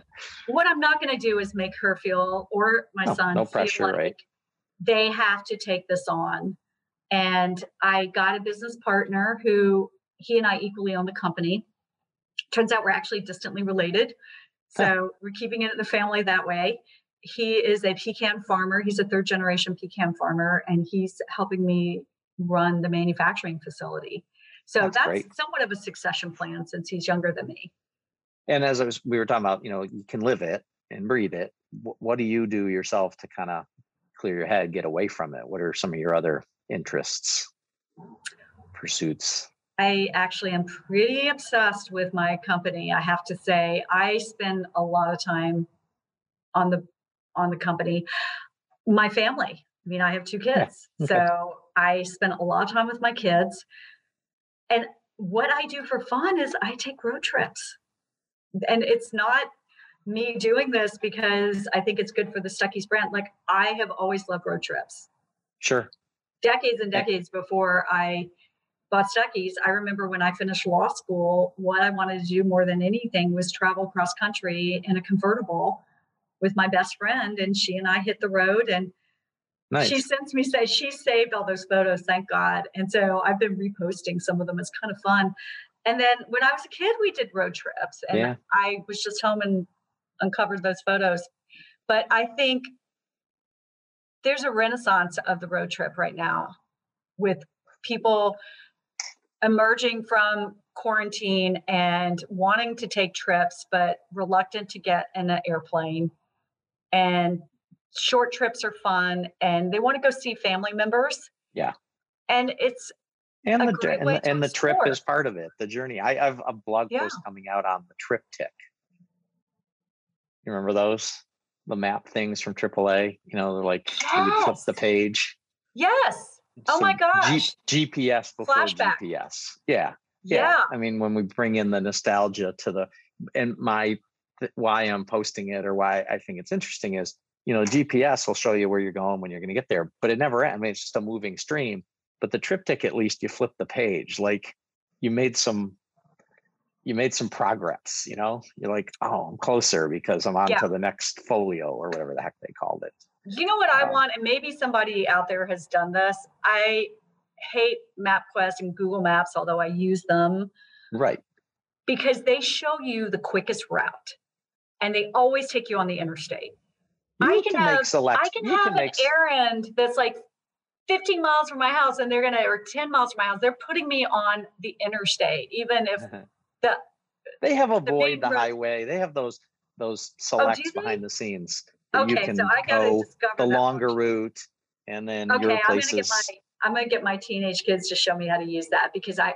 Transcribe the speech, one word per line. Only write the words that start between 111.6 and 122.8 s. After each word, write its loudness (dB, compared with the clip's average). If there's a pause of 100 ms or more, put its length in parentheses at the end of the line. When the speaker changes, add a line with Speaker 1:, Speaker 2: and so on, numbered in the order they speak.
Speaker 2:
And 2
it's -2 (540)
Speaker 1:
And 4
Speaker 2:
a 2
Speaker 1:
the, 2
Speaker 2:
great 0
Speaker 1:
and -2
Speaker 2:
way 2
Speaker 1:
the, 0
Speaker 2:
to 0
Speaker 1:
and 0
the 0
trip 0
Speaker 2:
explore. 4
Speaker 1:
is -2
part 0
of -6
it, -10 (100)
the -6
journey. -8
I, 0
I 2
have -2
a -6
blog -2
Speaker 2:
Yeah. -4
Speaker 1:
post -6
coming -16
out -2
on -2
the -20
triptych. -6 (2000)
You -8
remember -2
those? 0 (540)
The -4
map -2
things -4
from -6
triple 0